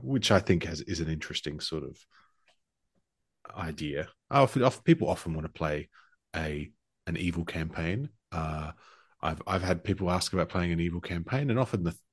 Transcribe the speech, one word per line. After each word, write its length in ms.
which 300
I 80
think 260
has, 180
is 180
an 80
interesting 520
sort 240
of 140
idea. 520
I 100
often, 220
often, 220
people 240
often 260
wanna 140
play 400
a, 340
an 100
evil 280
campaign. 640
Uh, 420
I've, 260
I've 160
had 220
people 260
ask 220
about 160
playing 240
an 80
evil 200
campaign, 500
and 80
often 260
the 100